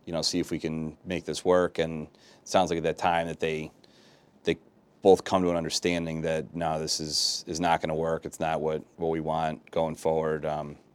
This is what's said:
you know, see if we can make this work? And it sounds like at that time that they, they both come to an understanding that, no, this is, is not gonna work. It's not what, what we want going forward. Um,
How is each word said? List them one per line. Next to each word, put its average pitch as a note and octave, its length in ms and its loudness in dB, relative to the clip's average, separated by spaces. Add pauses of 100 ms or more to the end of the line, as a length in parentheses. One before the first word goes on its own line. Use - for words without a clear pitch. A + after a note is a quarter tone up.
you F2 80 -8
know, D#2+ 80 -2
see F2 180 0
if E2 120 -2
we E2 80 -2
can D#2+ 360 -4 (100)
make F2 200 -4
this D#2 180 -6
work? F2+ 360 4
And D#2+ 280 -2
it - 400 -20
sounds F2+ 220 2
like E2+ 80 0
at D#2 60 -2
that D#2+ 140 0
time E2+ 300 2
that E2 120 -8
they, D#2 320 -4 (720)
they E2+ 140 0 (440)
both F#2+ 220 8
come F#2+ 180 2
to F2 80 4
an E2+ 80 2
understanding E2 640 -2
that, D#2+ 340 -2
no, D#2+ 240 -2
this D#2 200 -2
is, - 480 -2
is D#2+ 120 -6
not E2 220 2
gonna D#2+ 140 -4
work. D#2+ 300 -2
It's - 140 -10
not D#2+ 220 0
what, D#2 220 -2 (120)
what E2 140 -2
we D#2+ 100 0
want D#2 520 -2
going D#2+ 240 0
forward. D#2+ 500 0
Um, D2+ 320 -4 (180)